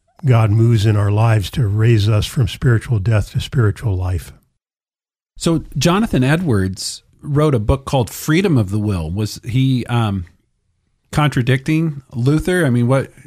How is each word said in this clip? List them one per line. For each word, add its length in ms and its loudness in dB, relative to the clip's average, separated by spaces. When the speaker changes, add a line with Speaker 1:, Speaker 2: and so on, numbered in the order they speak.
Speaker 1:
God 240 4
moves 340 2
in 120 2
our 140 0
lives 420 2
to 140 -2
raise 400 2
us 200 2
from 200 0
spiritual 520 0
death 320 0
to 100 -4
spiritual 560 -2
life. 380 -6
Speaker 2:
So 260 -2
Jonathan 440 2
Edwards 800 -2
wrote 320 0
a 40 0
book 280 -2
called 240 0
Freedom 480 0
of 100 0
the 100 -4
Will. 320 -2
Was 340 -6
he, 420 0
um, 400 -2
contradicting 920 0
Luther? 540 0
I 40 0
mean, 160 2
what, 240 0